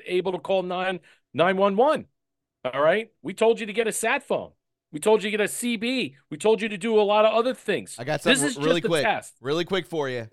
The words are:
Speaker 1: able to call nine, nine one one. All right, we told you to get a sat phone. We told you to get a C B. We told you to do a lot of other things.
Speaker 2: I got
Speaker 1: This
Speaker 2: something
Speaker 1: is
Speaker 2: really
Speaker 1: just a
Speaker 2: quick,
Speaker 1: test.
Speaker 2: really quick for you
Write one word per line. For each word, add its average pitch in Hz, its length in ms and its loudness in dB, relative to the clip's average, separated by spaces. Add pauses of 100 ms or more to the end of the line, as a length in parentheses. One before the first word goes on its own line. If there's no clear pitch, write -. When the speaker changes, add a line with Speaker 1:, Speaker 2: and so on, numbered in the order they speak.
Speaker 1:
able 185 260 -2
to 180 60 -6
call 190 240 0
nine, 180 380 -4 (340)
nine 180 220 2
one 196 200 2
one. 247 300 2 (580)
All 127 160 -4
right, 190 300 2 (100)
we - 140 -10
told 220 260 4
you 226 60 -6
to 208 60 -8
get 220 140 -2
a 202 60 -2
sat 254 300 -2
phone. 120 300 -4 (380)
We 151 100 -10
told 214 220 4
you 208 80 -4
to 208 60 -2
get 202 80 0
a 190 40 0
C 240 280 -4
B. 226 400 -4 (140)
We 156 80 -10
told 214 240 2
you 226 60 -2
to 202 100 -8
do 214 200 0
a 214 40 6
lot 208 220 4
of 220 100 4
other 233 180 2
things. 139 460 -6
Speaker 2:
I 120 60 -12
got 147 180 -4
Speaker 1:
This - 180 2
Speaker 2:
something 143 180 -2
Speaker 1:
is 143 60 -4
Speaker 2:
really 165 160 2
Speaker 1:
just 190 60 -2
a - 20 -2
Speaker 2:
quick, 156 160 2
Speaker 1:
test. - 360 -2
Speaker 2:
really 151 240 -2
quick 185 220 -4
for 147 220 -4
you 120 240 -8